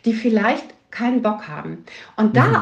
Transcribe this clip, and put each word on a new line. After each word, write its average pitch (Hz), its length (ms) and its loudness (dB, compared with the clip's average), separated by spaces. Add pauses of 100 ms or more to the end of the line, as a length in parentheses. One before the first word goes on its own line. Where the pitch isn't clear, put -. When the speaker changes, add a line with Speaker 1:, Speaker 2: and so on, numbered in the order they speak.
Speaker 1:
die 226 80 0
vielleicht 220 500 0 (260)
keinen 247 300 -2
Bock 214 260 -4
haben. 156 380 -12 (320)
Und 220 180 2
da 240 120 6
Speaker 2:
Mhm. 233 140 4